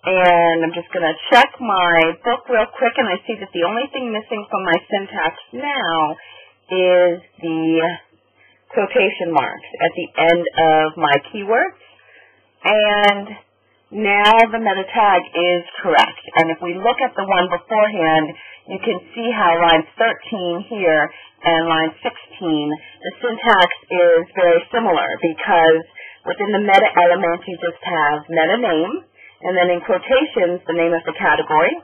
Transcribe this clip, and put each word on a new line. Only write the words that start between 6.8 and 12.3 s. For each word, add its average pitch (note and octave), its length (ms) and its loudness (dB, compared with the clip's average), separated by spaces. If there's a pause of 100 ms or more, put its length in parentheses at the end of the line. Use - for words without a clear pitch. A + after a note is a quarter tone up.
the E3 560 -2 (720)
quotation G3+ 640 -2
marks - 320 -4 (160)
at E3+ 100 -2
the F3 220 -8
end E3+ 280 2 (120)
of D#3 400 2
my D3+ 160 0 (160)
keywords. A3+ 480 -2 (840)